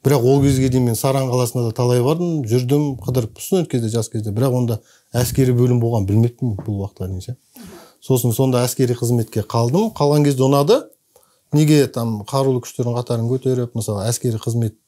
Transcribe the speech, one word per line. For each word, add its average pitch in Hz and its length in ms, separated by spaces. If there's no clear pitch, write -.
Бірақ 131 180
ол 139 200
кезге 131 260
дейін 127 220
мен 110 40
Саран 135 320
қаласында 123 400
да - 80
талай 123 300
бардым, 160 420
жүрдім, 127 540
қыдырып, 123 400
студент 175 280
кезде, 113 200
жас 113 200
кезде. 107 220
Бірақ 127 240
онда 117 240
әскери 123 440
бөлім 123 240
болған 117 260
білмеппін 113 540
бұл 101 240
уақытқа 95 240
дейін 92 160
ше. 123 100
Сосын 123 320
сонда 123 320
әскери 123 320
қызметке 117 480
қалдым. 127 540
Қалған 147 260
кезде 131 220
ұнады. 143 380
Неге 151 340
там 117 400
қарулы 135 340
күштердің 120 340
қатарын 117 320
көтеріп, 127 480
мысалы 107 320
әскери 117 320
қызмет 117 360